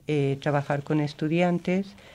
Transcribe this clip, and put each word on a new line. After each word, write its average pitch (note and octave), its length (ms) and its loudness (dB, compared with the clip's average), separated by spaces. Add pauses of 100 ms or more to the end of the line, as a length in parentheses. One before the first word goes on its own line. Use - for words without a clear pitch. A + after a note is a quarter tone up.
eh, C#3 340 0
trabajar C#3+ 420 0
con D3+ 180 0
estudiantes, F3 840 0 (280)